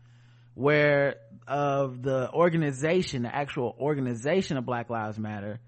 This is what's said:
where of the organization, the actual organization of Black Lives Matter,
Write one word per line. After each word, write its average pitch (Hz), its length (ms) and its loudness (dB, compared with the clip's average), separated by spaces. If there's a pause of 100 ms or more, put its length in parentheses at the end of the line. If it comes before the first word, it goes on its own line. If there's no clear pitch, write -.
(540)
where 143 600 4 (340)
of 139 540 0
the 131 300 0
organization, 156 880 2
the 117 120 -4
actual 135 460 -4
organization 139 760 0
of 123 100 -4
Black 120 240 -4
Lives 107 280 -4
Matter, 107 500 -6